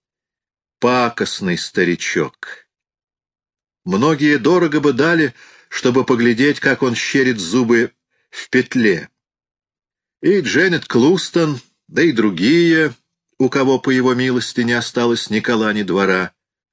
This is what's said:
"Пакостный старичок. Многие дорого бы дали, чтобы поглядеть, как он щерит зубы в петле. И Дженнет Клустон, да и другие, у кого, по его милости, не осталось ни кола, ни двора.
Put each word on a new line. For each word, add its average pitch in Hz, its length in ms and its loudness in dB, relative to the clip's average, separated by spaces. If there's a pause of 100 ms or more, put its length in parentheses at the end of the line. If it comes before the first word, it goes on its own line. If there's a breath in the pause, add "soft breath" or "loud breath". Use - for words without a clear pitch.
(800)
"Пакостный 117 760 -2
старичок. - 1120 -4 (1120)
Многие 147 540 2
дорого 156 420 2
бы 139 140 2
дали, 156 400 0 (340 soft breath)
чтобы 127 380 0
поглядеть, 123 560 2
как 135 220 0
он 120 120 0
щерит 127 440 0
зубы 117 520 0 (380)
в - 200 -16
петле. 113 600 0 (1120)
И 196 180 2
Дженнет 160 480 -2
Клустон, 151 720 0 (300)
да - 120 -2
и 165 120 2
другие, 135 800 2 (460)
у 131 100 2
кого, 135 280 0
по 135 120 -4
его 127 240 2
милости, 123 480 -2
не 117 120 0
осталось 120 560 -2
ни 107 120 -2
кола, 110 320 -2
ни 104 100 -2
двора. 92 500 -2 (400)